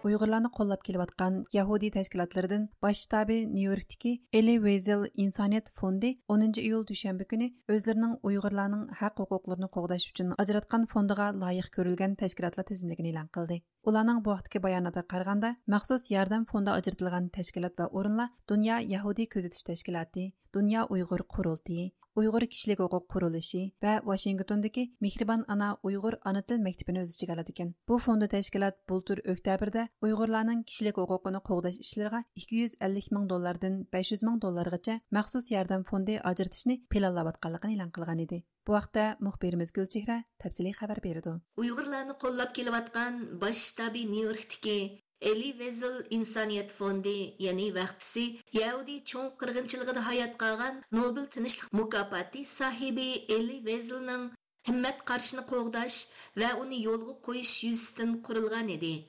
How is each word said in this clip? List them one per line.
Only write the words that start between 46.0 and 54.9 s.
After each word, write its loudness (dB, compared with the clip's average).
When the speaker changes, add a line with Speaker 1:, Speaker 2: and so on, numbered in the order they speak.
Speaker 2:
İnsaniyet -2
Fondi, -2
ýani 0
Wagfy, -4
Ýähudi -2
çoň -6
qırgynçylygynda -2
haýat -2
galgan -2
Nobel 2
Tinçlik -4
Mukapaty -2
sahibi -4
Eli 0
Wieselniň -6
himmet 0